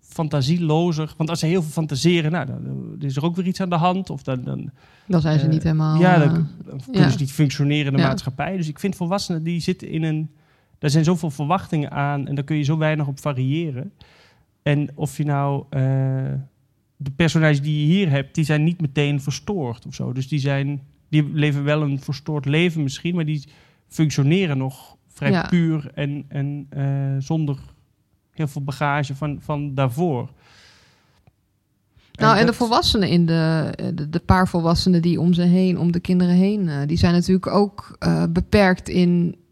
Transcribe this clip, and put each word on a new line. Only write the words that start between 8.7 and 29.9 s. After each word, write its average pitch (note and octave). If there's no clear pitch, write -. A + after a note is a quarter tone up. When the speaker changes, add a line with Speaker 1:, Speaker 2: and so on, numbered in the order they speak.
Speaker 1:
vind G3
volwassenen F3
die E3+
zitten -
in D#3+
een, D#3
daar D3+
zijn D#3
zoveel E3+
verwachtingen D3+
aan C#3+
en C#3+
daar C#3
kun D#3
je D3+
zo D3+
weinig D#3
op C#3
variëren. C#3+
En D3
of D3
je D3+
nou, C#3
eh, C3+
de C#3
personages D#3
die D3+
je D3
hier F#3+
hebt, C#3
die E3
zijn D3+
niet F3
meteen C#3+
verstoord C#3
of -
zo. B2
Dus C3
die D3+
zijn, C#3
die D3+
leven D3
wel D3+
een C#3
verstoord D3
leven D#3+
misschien, D#3
maar E3+
die D3+
functioneren D3+
nog -
vrij -
Speaker 2:
Ja. F3
Speaker 1:
puur D#3+
en, C#3+
en, C#3+
eh, C#3
zonder C#3+
heel D#3
veel C#3+
bagage C#3+
van, C#3+
van D3
daarvoor. C3+